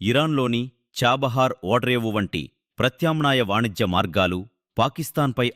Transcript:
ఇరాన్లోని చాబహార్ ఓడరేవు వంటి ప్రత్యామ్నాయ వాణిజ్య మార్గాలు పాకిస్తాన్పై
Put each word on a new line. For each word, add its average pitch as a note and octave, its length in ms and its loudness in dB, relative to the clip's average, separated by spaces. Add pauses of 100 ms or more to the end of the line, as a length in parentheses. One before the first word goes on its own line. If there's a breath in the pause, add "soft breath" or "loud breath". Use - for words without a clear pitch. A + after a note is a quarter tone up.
ఇరాన్లోని B2+ 680 0 (240)
చాబహార్ C3 580 2 (100)
ఓడరేవు A#2 480 0
వంటి F#2 400 -4 (280)
ప్రత్యామ్నాయ C#3+ 640 0
వాణిజ్య G#2+ 440 -2
మార్గాలు F#2 540 0 (380)
పాకిస్తాన్పై C3 800 -2